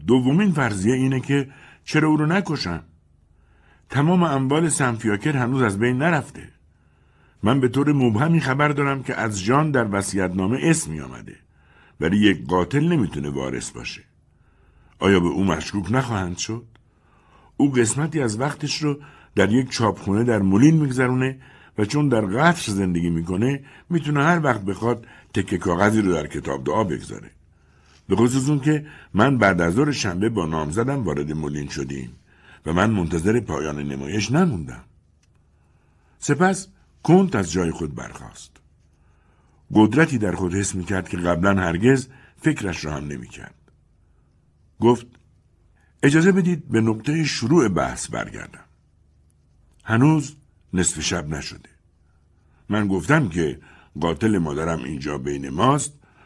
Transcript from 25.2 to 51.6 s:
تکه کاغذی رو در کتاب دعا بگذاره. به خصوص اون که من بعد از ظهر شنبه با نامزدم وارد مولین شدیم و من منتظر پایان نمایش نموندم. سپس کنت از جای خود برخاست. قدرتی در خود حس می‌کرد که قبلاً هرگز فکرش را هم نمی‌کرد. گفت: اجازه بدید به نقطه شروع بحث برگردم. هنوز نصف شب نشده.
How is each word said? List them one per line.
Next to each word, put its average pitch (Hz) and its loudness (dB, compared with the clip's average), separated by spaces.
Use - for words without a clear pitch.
تکه 95 -2
کاغذی 98 2
رو 92 2
در 76 -2
کتاب 69 -8
دعا 90 0
بگذاره. 52 -8
به 95 2
خصوص 123 2
اون 147 0
که 151 0
من 123 4
بعد 95 4
از 85 2
ظهر 143 2
شنبه 98 -2
با 104 -2
نامزدم 92 -4
وارد 73 -4
مولین 73 -6
شدیم 67 -10
و 78 -4
من 95 2
منتظر 90 0
پایان 76 -6
نمایش 71 -6
نموندم. 101 -2
سپس 185 0
کنت 180 4
از 90 -2
جای 85 0
خود 76 -6
برخاست. - -16
قدرتی 120 4
در 101 0
خود 87 -2
حس 98 -2
می‌کرد 92 -4
که 95 -8
قبلاً 87 2
هرگز 104 2
فکرش 107 -4
را 78 -6
هم 73 -8
نمی‌کرد. - -14
گفت: 117 4
اجازه 160 6
بدید 175 0
به 113 2
نقطه 113 0
شروع 131 2
بحث 67 -4
برگردم. 53 -12
هنوز 147 2
نصف 85 0
شب 76 -4
نشده. - -10